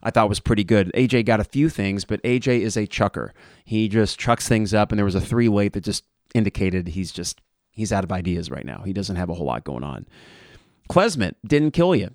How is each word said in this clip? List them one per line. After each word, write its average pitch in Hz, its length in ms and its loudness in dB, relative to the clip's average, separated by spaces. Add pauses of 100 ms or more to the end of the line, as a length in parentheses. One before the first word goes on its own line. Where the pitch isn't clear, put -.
I 117 80 -2
thought 107 180 4
was 101 100 -2
pretty 107 240 2
good. 98 300 2
A 127 140 4
J 117 160 2
got 110 160 2
a 104 40 -2
few 147 260 0
things, 98 360 -4
but 104 180 -4
A 123 160 2
J 123 220 2
is 107 160 -2
a 107 80 0
chucker. 87 480 -4 (320)
He 110 240 0
just 104 300 2
chucks - 280 0
things 110 260 2
up, 104 180 2
and 107 80 0
there 101 60 2
was 95 100 0
a 95 60 0
three 117 280 2
late 101 240 2
that 98 80 -6
just - 240 -6 (300)
indicated 95 540 0
he's 87 220 -6
just, - 300 -10 (300)
he's 107 200 -6
out 98 120 0
of 87 80 -6
ideas 85 400 -4
right - 140 -10
now. 60 200 -12
He 95 80 -4
doesn't 98 220 -4
have 90 140 -4
a 82 40 -4
whole 85 140 -4
lot 58 160 -4
going 65 200 -8
on. 64 220 -10 (840)
Klesmit 170 460 2 (120)
didn't 147 260 2
kill 170 240 4
you. 98 200 0